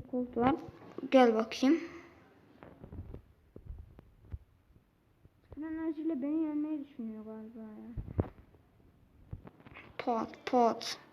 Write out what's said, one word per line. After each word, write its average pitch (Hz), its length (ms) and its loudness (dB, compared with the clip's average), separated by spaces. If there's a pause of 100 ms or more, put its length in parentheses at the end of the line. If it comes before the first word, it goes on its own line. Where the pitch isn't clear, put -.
(120)
Colt 247 260 -2
var. 247 180 4 (560)
Gel 247 240 10
bakayım. 254 440 4 (3750)
Sen 277 60 -10
enerjiyle 320 600 -2
beni 302 220 0
yenmeyi 302 440 -2
düşünüyor 220 380 -10
galiba 220 340 -12
ya. 220 100 -14 (2250)
Pot, - 480 -4
pot. 233 520 4 (160)